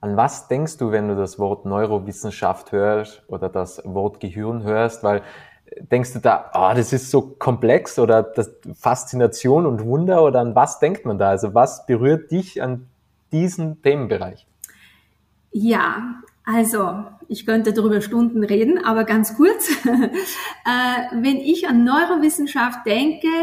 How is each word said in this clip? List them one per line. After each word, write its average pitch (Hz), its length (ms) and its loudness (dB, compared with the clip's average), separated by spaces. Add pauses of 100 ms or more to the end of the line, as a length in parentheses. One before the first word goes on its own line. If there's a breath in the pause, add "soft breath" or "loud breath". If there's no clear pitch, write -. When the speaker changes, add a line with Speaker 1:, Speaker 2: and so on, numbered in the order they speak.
Speaker 1:
An 101 140 -4
was 127 320 -2
denkst 151 300 -4
du, 113 120 -2
wenn 104 160 0
du 101 80 -2
das 98 240 -6
Wort 101 260 -4
Neurowissenschaft 101 1080 -4
hörst 104 540 -2
oder 92 200 -8
das 90 380 -8
Wort 98 340 -6
Gehirn 107 440 -8
hörst? 110 380 -2
Weil, 104 200 0 (580 loud breath)
denkst 123 320 -2
du 120 80 -10
da, 104 320 2
„Ah, 92 220 2
das 120 180 0
ist 127 180 -2
so 139 120 4
komplex“ - 760 0
oder 113 240 4
das 110 300 -4 (220)
Faszination 123 920 0
und 113 200 -2
Wunder 165 360 2
oder 131 200 4
an 117 140 -2
was 131 240 2
denkt 170 260 0
man 107 120 -4
da? 98 120 4
Also 98 240 0
was 120 320 2
berührt 135 460 2
dich 185 300 -4
an 127 260 -6 (440)
diesem 160 500 -4
Themenbereich? 110 640 -2 (1080 loud breath)
Speaker 2:
Ja, 226 640 -2 (280)
also 214 600 -2 (240)
ich 208 160 -10
könnte 220 260 2
darüber 214 300 2
Stunden 233 420 0
reden, 226 400 2
aber 226 220 2
ganz 220 320 0
kurz. 381 380 4
<laughs> - 60 -10 (840 loud breath)
Äh, 247 560 -2
wenn 269 160 2
ich 302 300 0
an 240 160 4
Neurowissenschaft 285 1000 0
denke, 269 420 0 (160)